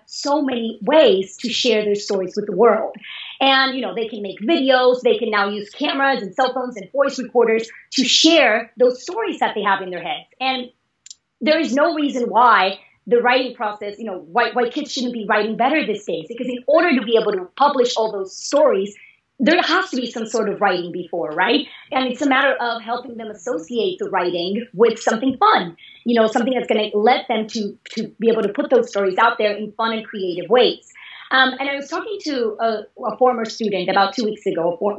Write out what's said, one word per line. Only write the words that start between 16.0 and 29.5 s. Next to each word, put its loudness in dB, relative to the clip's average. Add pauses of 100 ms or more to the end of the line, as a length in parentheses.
days, -6
because -8
in -6
order 4
to 0
be 2
able -2
to -4 (100)
publish 2
all -2
those -8
stories, 2 (460)
there 4
has 0
to -4
be -4
some -8
sort -2
of -6
writing 0
before, -6
right? 0 (240)
And 0
it's -6
a 0
matter 2
of -4
helping -8
them -12
associate -4
the -6
writing -2
with 4
something 0
fun, 2 (280)
you 0
know, 4
something 0
that's -4
gonna 0
let 2
them -2
to, -6 (200)
to -8
be 2
able 2
to -2
put -4
those 4
stories -2
out 2
there 0